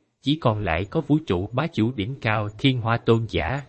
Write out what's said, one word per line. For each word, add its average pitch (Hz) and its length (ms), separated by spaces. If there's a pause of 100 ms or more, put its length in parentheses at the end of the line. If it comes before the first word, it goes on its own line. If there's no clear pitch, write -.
(220)
chỉ 143 140
còn 110 280
lại 87 220
có 160 160
vũ 147 160 (100)
trụ 92 260
bá 151 140
chủ 110 280
đỉnh 117 260
cao 107 260 (120)
Thiên 127 220
Hoa 113 160
Tôn 117 320
Giả 87 400